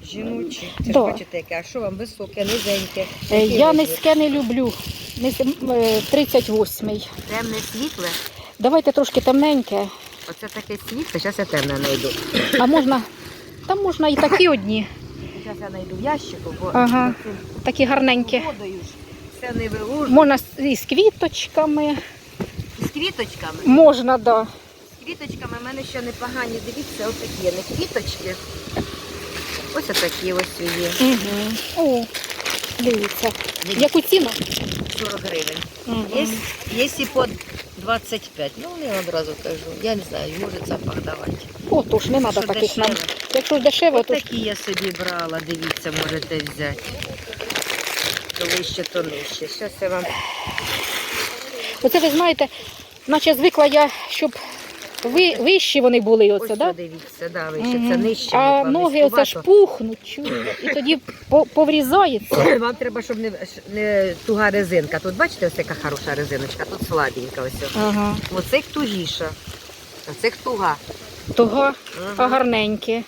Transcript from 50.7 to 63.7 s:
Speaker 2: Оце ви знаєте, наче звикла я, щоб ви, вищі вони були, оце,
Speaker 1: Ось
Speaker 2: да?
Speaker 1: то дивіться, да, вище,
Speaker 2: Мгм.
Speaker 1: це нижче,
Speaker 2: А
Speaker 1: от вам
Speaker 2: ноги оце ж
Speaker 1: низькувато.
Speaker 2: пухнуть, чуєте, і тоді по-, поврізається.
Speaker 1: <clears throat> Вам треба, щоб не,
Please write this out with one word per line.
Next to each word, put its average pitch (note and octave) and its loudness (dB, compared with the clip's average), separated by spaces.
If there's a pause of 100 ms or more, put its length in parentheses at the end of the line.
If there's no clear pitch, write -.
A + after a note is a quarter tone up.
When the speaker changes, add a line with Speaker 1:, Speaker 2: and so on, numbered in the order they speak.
Speaker 2:
Оце D#4 4
ви D#4 4
знаєте, D#4 4 (600)
наче D4+ 4
звикла D4 6
я, D4 6 (200)
щоб - -2 (680)
ви, E4 4
вищі C#4+ 4
вони B3 6
були, G#3+ 8
оце, A3 2
Speaker 1:
Ось G#3 -2
Speaker 2:
да? D#4+ 4
Speaker 1:
то F4+ 0
дивіться, E3+ -12
да, D#3+ -6
вище, A3+ -4 (100)
Speaker 2:
Мгм. A#3+ 2
Speaker 1:
це B3+ 4
нижче, A3+ 0
Speaker 2:
А C#4 6
Speaker 1:
от C#4 2
вам C4+ 2
Speaker 2:
ноги D4+ 6
оце C4+ 6 (100)
ж - -6
Speaker 1:
низькувато. D#3+ -6 (100)
Speaker 2:
пухнуть, A3+ 8 (180)
чуєте, A#3 -4
і D4 -2
тоді D4 2 (320)
по-, D4 8
поврізається. C#4+ 4
Speaker 1:
<clears throat> A3+ 2
Вам A#3+ -2
треба, A#3+ -4
щоб A3 -6
не, A3 -4 (420)